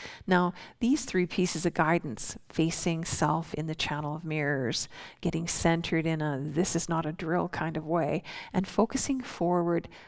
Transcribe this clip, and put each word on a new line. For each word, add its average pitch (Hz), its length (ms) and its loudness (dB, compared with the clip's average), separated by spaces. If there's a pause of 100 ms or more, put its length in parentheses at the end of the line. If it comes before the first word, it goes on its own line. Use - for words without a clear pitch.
(260)
Now, 180 260 4 (260)
these 254 280 2
three 180 200 2
pieces 175 380 0
of 175 80 2
guidance, 160 640 0 (140)
facing 165 560 0
self 160 480 0
in 156 120 -4
the 156 80 -4
channel 147 400 -4
of 160 120 -8
mirrors, 143 600 0 (360)
getting 165 260 -2
centered 165 580 2
in 160 140 0
a 147 180 0
"this 151 380 0
is 165 100 0
not 165 200 0
a 156 60 -2
drill" 170 360 0
kind 160 300 -4
of 156 80 -6
way, 156 360 0 (300)
and 190 160 0
focusing 254 540 0
forward, 170 640 0 (200)